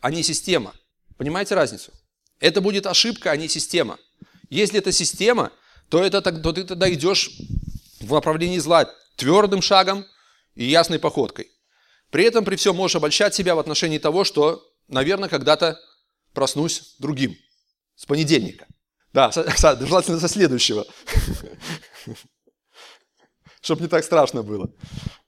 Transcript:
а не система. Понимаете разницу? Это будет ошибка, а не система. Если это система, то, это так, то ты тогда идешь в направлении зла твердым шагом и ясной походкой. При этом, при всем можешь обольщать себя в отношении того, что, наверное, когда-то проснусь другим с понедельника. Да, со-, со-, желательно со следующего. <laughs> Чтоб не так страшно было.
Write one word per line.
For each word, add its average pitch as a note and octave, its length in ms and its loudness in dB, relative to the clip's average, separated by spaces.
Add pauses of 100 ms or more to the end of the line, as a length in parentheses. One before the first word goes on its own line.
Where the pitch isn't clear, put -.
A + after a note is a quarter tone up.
а C3 100 -2
не E3 120 -4
система. D3+ 500 -2 (440)
Понимаете F3+ 380 -4
разницу? C3 360 -2 (480)
Это E3 220 2
будет G3 240 -2
ошибка, F#3 460 -2
а C#3+ 60 0
не D#3+ 100 -8
система. D3 500 -4 (520)
Если G3 300 0
это F#3+ 120 -2
система, F#3+ 600 0 (380)
то, E3+ 140 4
это G3 180 0
так, E3 200 -4
то D#3+ 100 -2
ты F3+ 120 -6
тогда F3+ 300 -2
идешь E3 380 0 (680)
в G#2 140 -6
направлении D#3+ 460 0
зла D#3 300 4 (260)
твердым F#3+ 460 2
шагом G3 440 2 (500)
и A#2+ 100 -6
ясной E3 340 2
походкой. - 500 -4 (600)
При C#3 160 4
этом, A3+ 180 4
при F#3+ 120 -4
всем F#3 200 2
можешь F3+ 200 0
обольщать E3 380 0
себя F3 220 0
в D#3+ 40 0
отношении D#3 380 -2
того, D#3+ 260 0
что, D#3 400 0 (240)
наверное, F#3 420 -2
когда-то D3+ 500 0 (540)
проснусь C#3 640 -4
другим C3+ 380 -4 (580)
с - 100 -20
понедельника. C#3+ 640 0 (460)
Да, C3 180 6
со-, E3 260 -2
со-, D3 280 6
желательно E3+ 340 0
со E3+ 80 -2
следующего. B2+ 580 0 (1200)
<laughs> - 1600 -20
Чтоб D3+ 180 -2
не E3+ 80 -4
так D#3+ 160 2
страшно C#3 400 2
было. G#2 260 -8 (580)